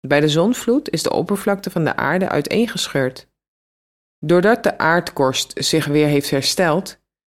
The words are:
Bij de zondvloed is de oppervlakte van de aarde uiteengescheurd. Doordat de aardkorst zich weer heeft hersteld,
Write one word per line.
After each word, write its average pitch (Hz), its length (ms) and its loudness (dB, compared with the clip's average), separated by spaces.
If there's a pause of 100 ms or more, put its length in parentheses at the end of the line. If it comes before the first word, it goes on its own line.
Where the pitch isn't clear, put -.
Bij 143 200 2
de 151 80 2
zondvloed 233 640 0
is - 120 -4
de - 100 -2
oppervlakte 196 580 -2
van 165 140 -2
de - 120 -2
aarde 185 320 -2
uiteengescheurd. 147 1000 -2 (880)
Doordat 180 440 2
de - 160 -2
aardkorst 147 880 0
zich 156 220 0
weer 151 200 2
heeft 143 240 0
hersteld, 160 720 -2 (340)